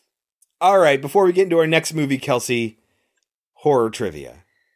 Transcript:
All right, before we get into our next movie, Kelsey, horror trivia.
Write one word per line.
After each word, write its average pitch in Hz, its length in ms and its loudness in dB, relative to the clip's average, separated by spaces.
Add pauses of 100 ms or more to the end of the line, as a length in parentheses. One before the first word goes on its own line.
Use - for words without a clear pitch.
(600)
All 190 180 4
right, 147 220 4
before 147 240 0
we 175 80 4
get 185 120 2
into 170 140 0
our 160 100 2
next 160 260 0
movie, 139 240 -2
Kelsey, 120 600 -4 (760)
horror 123 360 0
trivia. 73 540 -12 (320)